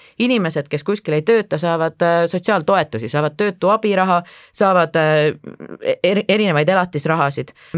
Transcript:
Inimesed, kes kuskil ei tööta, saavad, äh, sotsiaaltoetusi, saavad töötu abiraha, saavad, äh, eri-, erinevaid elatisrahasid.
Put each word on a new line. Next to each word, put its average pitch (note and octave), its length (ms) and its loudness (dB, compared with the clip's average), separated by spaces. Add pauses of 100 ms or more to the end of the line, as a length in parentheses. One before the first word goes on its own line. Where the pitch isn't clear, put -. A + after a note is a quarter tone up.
(180)
Inimesed, F#3+ 480 0
kes D3 160 -6
kuskil G3+ 320 -4
ei D3+ 80 0
tööta, G#3+ 400 0
saavad, E3 400 -2
äh, E3+ 240 2
sotsiaaltoetusi, F3 840 -2
saavad D3+ 260 -2
töötu G3+ 320 0
abiraha, G3 460 2 (340)
saavad, F3+ 480 2
äh, - 1040 -2
eri-, G3 260 0
erinevaid E3+ 460 2
elatisrahasid. D#3 800 -2 (260)